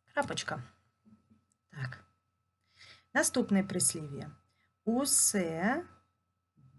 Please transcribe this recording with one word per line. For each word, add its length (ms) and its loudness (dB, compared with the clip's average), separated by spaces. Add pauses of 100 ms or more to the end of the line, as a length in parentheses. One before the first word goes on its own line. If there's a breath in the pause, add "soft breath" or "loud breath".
(140)
Крапочка. 480 -4 (1080)
Так. 340 -10 (1080 loud breath)
Наступне 480 2
прислів'я. 680 -4 (540)
Усе 1000 2 (960)